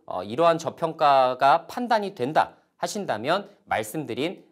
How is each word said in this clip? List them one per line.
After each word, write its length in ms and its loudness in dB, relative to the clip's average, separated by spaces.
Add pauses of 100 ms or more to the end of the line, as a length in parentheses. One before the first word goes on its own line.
어, 180 -8
이러한 320 2
저평가가 1080 2
판단이 480 -4
된다 420 -2 (220)
하신다면 720 -4 (160)
말씀드린, 840 -4